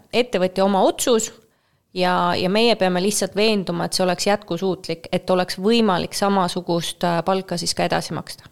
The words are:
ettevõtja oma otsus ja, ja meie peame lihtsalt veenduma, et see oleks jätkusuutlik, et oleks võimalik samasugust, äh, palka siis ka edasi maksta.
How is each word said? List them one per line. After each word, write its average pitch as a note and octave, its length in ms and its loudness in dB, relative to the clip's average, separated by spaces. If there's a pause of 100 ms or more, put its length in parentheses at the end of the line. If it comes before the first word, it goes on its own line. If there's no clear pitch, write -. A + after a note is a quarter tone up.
(120)
ettevõtja F#3+ 520 0
oma G3 180 2
otsus B3 500 0 (640)
ja, F3+ 420 2
ja F#3 120 0
meie A3 280 4
peame F#3 260 0
lihtsalt G3 340 -2
veenduma, F#3+ 480 0
et E3+ 80 -6
see F#3 120 0
oleks F3+ 240 0
jätkusuutlik, F3+ 840 -4
et F3+ 180 -2
oleks F#3 280 0
võimalik F#3+ 560 2
samasugust, F3+ 920 -2
äh, E3+ 200 2
palka F#3 340 -2
siis E3+ 160 -4
ka F3 100 0
edasi E3+ 300 -2
maksta. - 380 -12